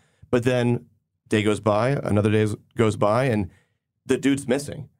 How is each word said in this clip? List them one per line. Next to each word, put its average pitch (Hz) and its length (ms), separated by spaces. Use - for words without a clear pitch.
But 123 140
then 120 440
day 107 160
goes 104 160
by, 110 300
another 107 400
day 110 180
goes 110 220
by, 107 300
and 104 240
the 131 140
dude's 135 300
missing. 143 400